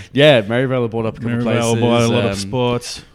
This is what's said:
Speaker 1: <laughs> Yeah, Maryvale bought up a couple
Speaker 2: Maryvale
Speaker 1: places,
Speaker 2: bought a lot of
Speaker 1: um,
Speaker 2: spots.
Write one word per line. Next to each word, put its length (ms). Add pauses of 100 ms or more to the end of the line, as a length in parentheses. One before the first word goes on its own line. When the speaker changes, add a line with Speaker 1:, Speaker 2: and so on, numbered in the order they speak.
Speaker 1:
<laughs> 80
Yeah, 300
Maryvale 460
bought 180
up 120
a 20
couple 100
Speaker 2:
Maryvale 440
Speaker 1:
places, 60
Speaker 2:
bought 220
a 60
lot 160
of 80
Speaker 1:
um, 40
Speaker 2:
spots. 680 (120)